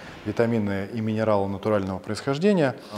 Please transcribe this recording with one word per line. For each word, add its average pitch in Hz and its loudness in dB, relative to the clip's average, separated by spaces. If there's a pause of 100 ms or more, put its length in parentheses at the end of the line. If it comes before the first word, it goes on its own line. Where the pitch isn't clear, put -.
(240)
витамины 104 0
и 110 -2
минералы 107 2
натурального 98 0
происхождения, 143 2 (220)